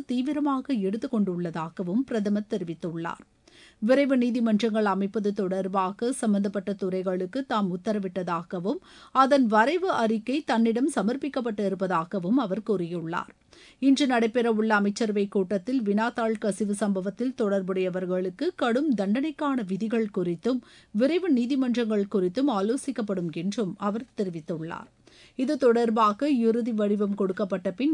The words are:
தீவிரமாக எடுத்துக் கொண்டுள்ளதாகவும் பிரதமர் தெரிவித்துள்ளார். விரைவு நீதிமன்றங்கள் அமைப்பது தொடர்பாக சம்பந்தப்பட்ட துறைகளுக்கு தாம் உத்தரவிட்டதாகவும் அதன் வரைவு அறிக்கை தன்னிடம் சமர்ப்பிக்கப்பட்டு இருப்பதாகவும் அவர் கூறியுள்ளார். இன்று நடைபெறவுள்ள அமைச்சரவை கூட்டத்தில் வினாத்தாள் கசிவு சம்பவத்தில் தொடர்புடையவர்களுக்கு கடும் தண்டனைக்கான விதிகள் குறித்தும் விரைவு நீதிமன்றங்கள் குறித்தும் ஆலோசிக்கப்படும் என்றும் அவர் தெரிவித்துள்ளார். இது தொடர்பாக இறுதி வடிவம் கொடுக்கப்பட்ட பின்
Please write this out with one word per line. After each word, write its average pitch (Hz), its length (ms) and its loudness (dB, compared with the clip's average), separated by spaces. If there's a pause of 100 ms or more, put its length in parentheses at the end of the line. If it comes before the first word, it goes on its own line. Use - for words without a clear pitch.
தீவிரமாக 269 760 -2
எடுத்துக் 214 360 -4
கொண்டுள்ளதாகவும் 175 920 -2
பிரதமர் 208 440 -2
தெரிவித்துள்ளார். 165 760 -6 (580)
விரைவு 262 340 4
நீதிமன்றங்கள் 226 760 2
அமைப்பது 196 440 -2
தொடர்பாக 190 800 -2
சம்பந்தப்பட்ட 202 640 0
துறைகளுக்கு 185 720 -4
தாம் 208 240 0
உத்தரவிட்டதாகவும் 185 1120 -4 (340)
அதன் 262 340 6
வரைவு 294 460 4
அறிக்கை 233 500 0
தன்னிடம் 226 500 2
சமர்ப்பிக்கப்பட்டு 233 680 -2
இருப்பதாகவும் 190 720 0
அவர் 208 280 -2
கூறியுள்ளார். 175 680 -4 (500)
இன்று 269 240 4
நடைபெறவுள்ள 226 680 2
அமைச்சரவை 202 540 2
கூட்டத்தில் 208 560 0
வினாத்தாள் 220 580 0
கசிவு 202 320 -2
சம்பவத்தில் 202 640 -2
தொடர்புடையவர்களுக்கு 185 1080 -2 (100)
கடும் 277 380 0
தண்டனைக்கான 269 720 0
விதிகள் 214 480 -2
குறித்தும் 185 460 -2 (340)
விரைவு 320 380 2
நீதிமன்றங்கள் 240 800 0
குறித்தும் 202 400 0
ஆலோசிக்கப்படும் 208 840 -2
என்றும் 185 440 -4
அவர் 208 380 -4
தெரிவித்துள்ளார். 170 720 -8 (480)
இது 262 180 0
தொடர்பாக 233 720 4 (120)
இறுதி 226 320 2
வடிவம் 208 460 0
கொடுக்கப்பட்ட 190 540 -2
பின் 277 220 0